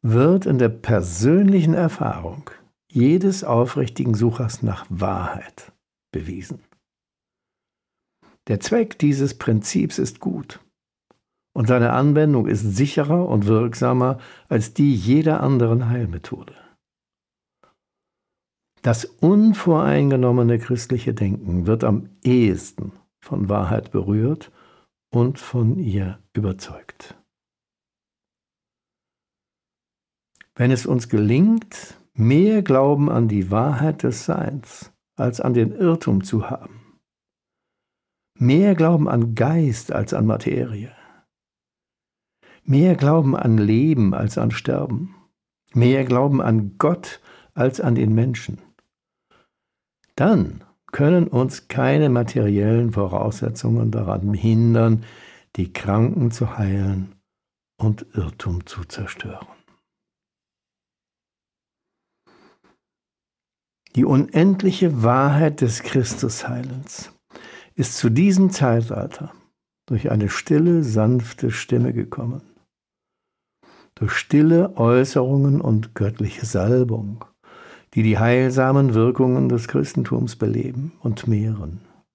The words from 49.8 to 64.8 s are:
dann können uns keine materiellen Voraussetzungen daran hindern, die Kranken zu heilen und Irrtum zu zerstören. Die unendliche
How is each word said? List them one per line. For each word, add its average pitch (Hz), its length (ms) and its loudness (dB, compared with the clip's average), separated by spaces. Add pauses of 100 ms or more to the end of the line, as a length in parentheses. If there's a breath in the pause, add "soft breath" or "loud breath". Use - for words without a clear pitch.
dann 151 480 2 (280)
können 165 340 4
uns 127 400 -2
keine 139 420 2
materiellen 117 840 2
Voraussetzungen 113 960 -2
daran 101 420 -4
hindern, 113 720 2 (540 loud breath)
die 92 160 -6
Kranken 117 580 0
zu 113 260 -6
heilen 98 560 -4 (640)
und 107 360 -2
Irrtum 87 520 -6
zu 87 200 -14
zerstören. - 600 -14 (4000 soft breath)
Die 123 80 2
unendliche 165 1000 2